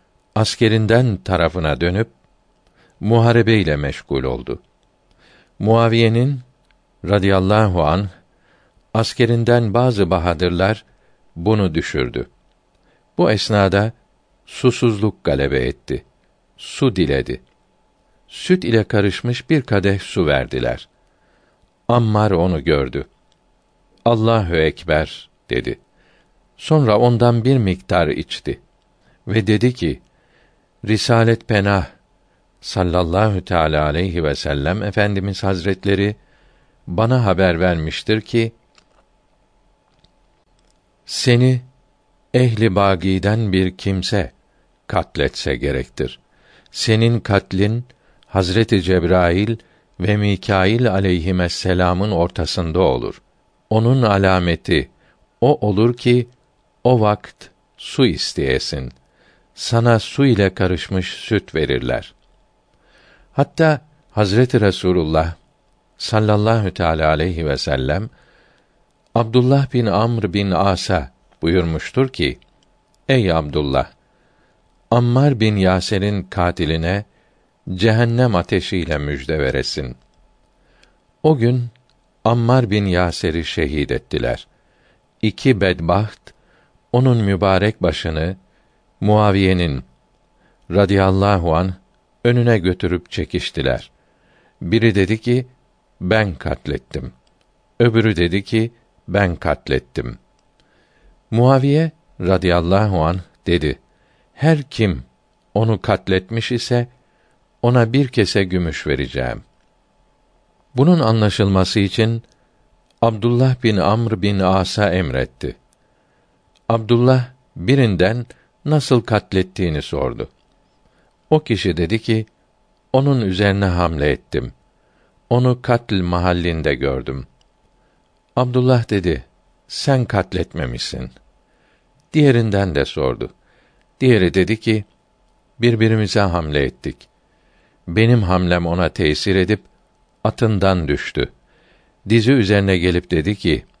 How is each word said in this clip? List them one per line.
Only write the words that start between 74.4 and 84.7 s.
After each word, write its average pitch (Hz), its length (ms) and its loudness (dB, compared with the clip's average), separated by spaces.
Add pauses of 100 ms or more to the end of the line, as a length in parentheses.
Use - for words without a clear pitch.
Ammar 123 480 2
bin 107 160 0
Yasir'in 95 680 0
katiline 87 800 -4 (680)
cehennem 113 640 2
ateşiyle 87 640 -2
müjde 73 420 -4
veresin." 65 560 -4 (1300)
O 156 140 2
gün 120 300 0 (580)
Ammar 120 440 2
bin 101 160 0
Yasir'i 87 600 -2
şehit 73 460 -4
ettiler. 60 560 -6 (720)